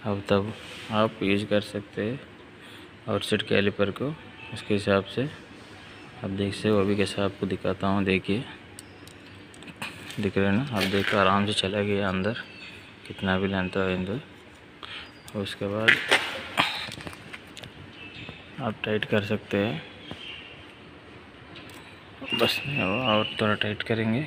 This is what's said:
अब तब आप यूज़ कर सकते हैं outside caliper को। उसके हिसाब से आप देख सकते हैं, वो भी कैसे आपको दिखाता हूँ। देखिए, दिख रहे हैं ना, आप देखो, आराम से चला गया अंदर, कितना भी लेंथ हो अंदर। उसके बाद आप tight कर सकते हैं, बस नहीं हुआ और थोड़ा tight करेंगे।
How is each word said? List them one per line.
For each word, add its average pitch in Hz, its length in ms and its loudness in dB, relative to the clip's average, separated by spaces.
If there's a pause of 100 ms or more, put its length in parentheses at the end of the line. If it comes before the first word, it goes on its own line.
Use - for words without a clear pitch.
अब 101 260 -2
तब 101 240 4 (380)
आप 107 320 4
यूज़ 101 220 4
कर 104 180 4
सकते - 400 -6
हैं 127 160 -4 (880)
outside 104 340 2
caliper 101 480 4
को। 135 220 -4 (400)
उसके 113 200 -2
हिसाब 98 320 4
से 135 240 -2 (960)
आप 101 60 -4
देख 98 240 0
सकते - 140 0
हैं, 107 80 8
वो 101 100 6
भी 101 100 4
कैसे 101 260 2
आपको 98 240 0
दिखाता 92 420 0
हूँ। 98 160 4
देखिए, 95 400 2 (1800)
दिख 101 180 2
रहे 98 80 6
हैं 98 80 6
ना, 131 180 4
आप 98 140 2
देखो, 98 320 2
आराम 101 280 6
से 104 80 0
चला 101 280 2
गया 101 280 2
अंदर, 95 240 2 (760)
कितना 95 320 0
भी 98 80 2
लेंथ 95 220 2
हो 95 140 0
अंदर। 92 360 0 (1160)
उसके 101 320 -4
बाद 107 220 4 (2750)
आप 117 240 -2
tight 107 200 2
कर 104 180 4
सकते 104 340 0
हैं, 120 240 2 (2500)
बस - 340 2
नहीं 143 140 -2
हुआ 107 260 0
और 107 340 4
थोड़ा 107 140 6
tight 104 280 -2
करेंगे। 110 440 2